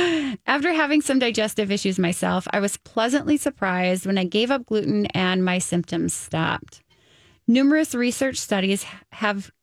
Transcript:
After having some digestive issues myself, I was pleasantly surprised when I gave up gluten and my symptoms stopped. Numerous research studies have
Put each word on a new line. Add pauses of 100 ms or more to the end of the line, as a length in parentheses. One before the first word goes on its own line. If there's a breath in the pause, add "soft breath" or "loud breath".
(460 loud breath)
After
having
some
digestive
issues
myself,
I
was
pleasantly
surprised
when
I
gave
up
gluten
and
my
symptoms
stopped. (680 soft breath)
Numerous
research
studies (260 loud breath)
have (120)